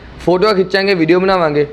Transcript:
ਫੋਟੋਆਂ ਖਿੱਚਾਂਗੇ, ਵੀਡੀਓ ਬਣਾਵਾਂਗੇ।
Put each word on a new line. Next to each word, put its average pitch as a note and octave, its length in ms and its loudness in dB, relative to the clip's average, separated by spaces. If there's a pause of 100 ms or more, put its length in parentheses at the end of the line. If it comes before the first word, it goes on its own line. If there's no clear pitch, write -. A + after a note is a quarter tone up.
(260)
ਫੋਟੋਆਂ F#3 280 2
ਖਿੱਚਾਂਗੇ, G3 400 0
ਵੀਡੀਓ E3+ 260 2
ਬਣਾਵਾਂਗੇ। E3 520 0